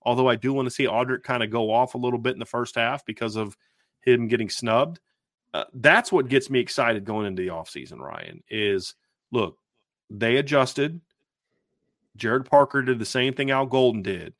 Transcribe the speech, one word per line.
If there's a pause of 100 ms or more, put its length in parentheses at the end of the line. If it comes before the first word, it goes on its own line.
although
I
do
wanna
see
Audric
kinda
go
off
a
little
bit
in
the
first
half
because
of (420)
him
getting
snubbed. (520)
Uh, (100)
that's
what
gets
me
excited
going
into
the
offseason,
Ryan,
is, (380)
look, (500)
they
adjusted. (1120)
Gerad
Parker
did
the
same
thing
Al
Golden
did.